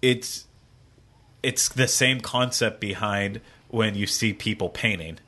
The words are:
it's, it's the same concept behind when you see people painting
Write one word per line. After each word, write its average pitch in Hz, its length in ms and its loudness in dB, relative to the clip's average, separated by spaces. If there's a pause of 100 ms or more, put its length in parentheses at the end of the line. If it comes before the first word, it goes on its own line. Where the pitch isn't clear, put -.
it's, - 460 0 (960)
it's - 260 0
the 127 200 2
same 131 320 4
concept 120 600 0
behind 101 600 -2 (280)
when 110 260 2
you 101 120 -2
see 110 260 0
people 101 360 -2
painting 82 600 -4